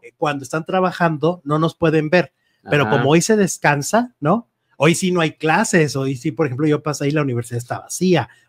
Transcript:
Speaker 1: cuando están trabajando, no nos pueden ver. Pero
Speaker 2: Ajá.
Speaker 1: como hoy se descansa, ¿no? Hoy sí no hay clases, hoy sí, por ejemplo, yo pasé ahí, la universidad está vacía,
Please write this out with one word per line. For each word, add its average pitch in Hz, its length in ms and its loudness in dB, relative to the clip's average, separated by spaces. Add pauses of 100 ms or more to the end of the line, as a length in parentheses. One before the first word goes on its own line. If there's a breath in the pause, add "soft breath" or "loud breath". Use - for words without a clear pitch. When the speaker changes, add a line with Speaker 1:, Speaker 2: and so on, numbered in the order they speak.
(180)
Speaker 1:
cuando 143 260 -2
están 160 220 -6
trabajando, 175 800 -2
no 147 140 -2
nos 160 160 -2
pueden 156 340 0
ver. 175 240 0 (360)
Pero 147 140 2
Speaker 2:
Ajá. 110 140 0
Speaker 1:
como 123 140 2
hoy 165 100 4
se 220 160 2
descansa, 190 800 0
¿no? 185 300 0 (280)
Hoy 156 160 4
sí 180 180 -2
no 180 100 0
hay 156 100 0
clases, 156 640 0
hoy 135 220 -2
sí, 151 160 -4
por 156 140 -2
ejemplo, 127 200 -2
yo 147 160 0
pasé 147 220 -4
ahí, 143 60 0
la 151 100 0
universidad 120 380 -4
está 110 200 -8
vacía, 170 480 0 (220 soft breath)